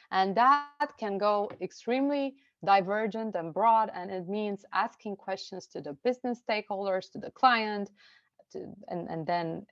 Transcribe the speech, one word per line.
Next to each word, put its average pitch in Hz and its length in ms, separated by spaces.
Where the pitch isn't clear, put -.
And 190 260
that 285 640
can 202 220
go 208 320
extremely 269 760
divergent 202 680
and 165 180
broad. 220 400
And 180 160
it 185 180
means 202 460
asking 202 440
questions 190 500
to 170 140
the 147 120
business 247 380
stakeholders, 202 680
to - 80
the - 100
client, 214 640
to, 190 60
and, 170 220
and 160 180
then, 170 440